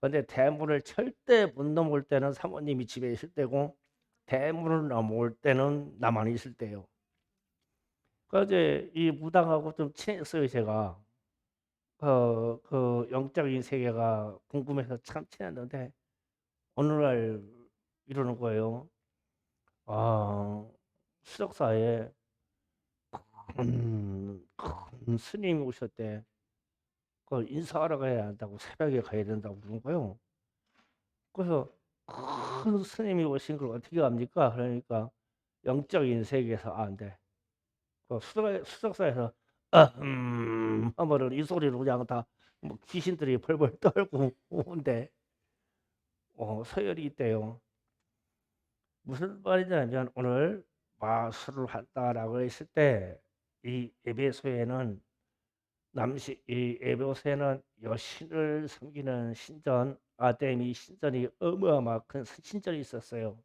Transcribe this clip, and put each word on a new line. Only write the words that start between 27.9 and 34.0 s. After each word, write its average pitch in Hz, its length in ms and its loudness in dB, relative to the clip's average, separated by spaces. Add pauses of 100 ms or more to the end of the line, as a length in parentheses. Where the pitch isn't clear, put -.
가야 123 300 -2
한다고, 101 300 -2
새벽에 135 440 0
가야 107 220 0
된다고 104 380 -4
그러는 107 200 -8
거예요. 131 380 -2 (1120)
그래서 175 400 0 (360)
큰 - 760 -2
스님이 190 420 0
오신 147 320 -2
걸 139 180 -4
어떻게 165 260 -2